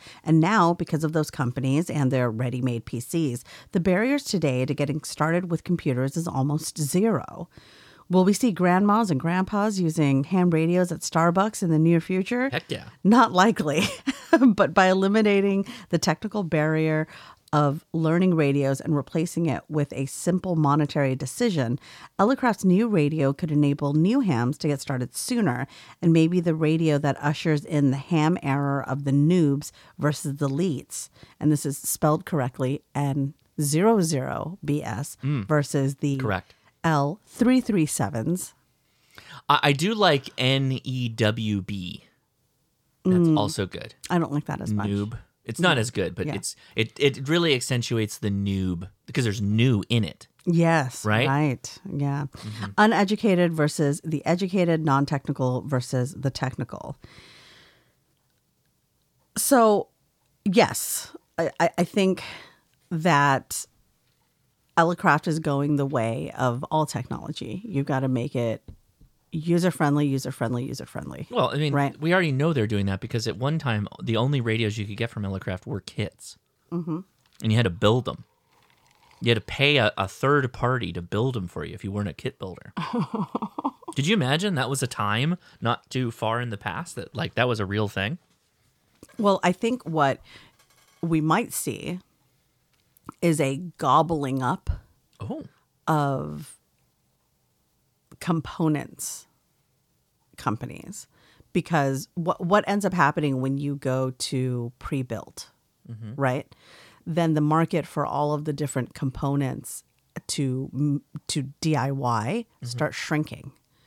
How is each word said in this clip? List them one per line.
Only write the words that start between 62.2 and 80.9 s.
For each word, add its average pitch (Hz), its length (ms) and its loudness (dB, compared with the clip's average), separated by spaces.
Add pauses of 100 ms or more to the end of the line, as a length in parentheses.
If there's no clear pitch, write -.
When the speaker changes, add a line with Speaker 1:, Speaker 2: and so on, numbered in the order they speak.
Speaker 1:
that 143 760 2 (1120)
Ellicraft 170 480 2
is 160 140 0
going 147 360 0
the 139 100 0
way 113 520 -4
of 127 320 -2
all 156 160 2
technology. - 800 -8
You've 139 220 -4
gotta 135 220 0
make 120 280 -2
it 113 260 -2 (720)
user-friendly, 160 720 2
user-friendly, 131 580 -4
user-friendly. - 640 -12
Speaker 2:
Well, 220 220 0
I - 40 -4
mean, 147 180 -2
Speaker 1:
Right? 139 260 -2
Speaker 2:
we 160 120 0
already 175 200 2
know 147 200 2
they're 117 140 2
doing 101 200 0
that 98 140 -2
because 117 260 -6
at 113 100 -4
one 143 220 -2
time, 110 300 -2 (140)
the 113 140 0
only 131 240 2
radios 113 380 0
you 104 80 -6
could 104 100 -10
get 117 140 -4
from 104 140 -8
Elecraft 95 420 -6
were 101 140 -6
kits. - 580 -10 (340)
Speaker 1:
Mm-hmm. 170 280 -4 (420)
Speaker 2:
And 110 100 0
you 110 40 4
had 120 80 2
to 113 60 0
build 107 340 2
them. - 200 -10 (960)
You 117 100 2
had 113 60 4
to 107 40 -2
pay 143 380 0
a, 107 200 4
a 98 80 -2
third 135 460 0
party 120 400 -2